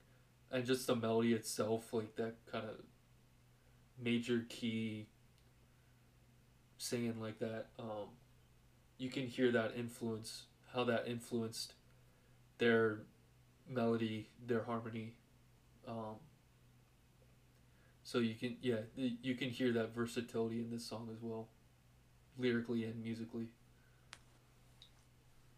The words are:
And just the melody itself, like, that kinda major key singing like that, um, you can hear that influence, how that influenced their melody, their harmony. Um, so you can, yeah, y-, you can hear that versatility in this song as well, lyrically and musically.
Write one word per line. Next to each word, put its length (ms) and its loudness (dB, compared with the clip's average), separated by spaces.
And 160 0
just 200 2
the 80 4
melody 380 4
itself, 600 0
like, 220 -2
that 200 -2
kinda 220 -4
major 520 2
key 560 -2
singing 420 -2
like 200 -6
that, 300 -4
um, 320 -6
you 100 -4
can 180 -2
hear 260 6
that 220 4
influence, 720 -6
how 120 2
that 220 2
influenced 680 -4
their 440 6
melody, 600 2
their 200 2
harmony. 500 -4
Um, 300 -6
so 160 -2
you 160 4
can, 260 -4
yeah, 200 2
y-, 260 -2
you 140 -2
can 140 -2
hear 220 2
that 220 0
versatility 640 -2
in 100 -4
this 140 -4
song 280 -8
as 100 -12
well, 260 -6
lyrically 480 2
and 160 -6
musically. 480 -4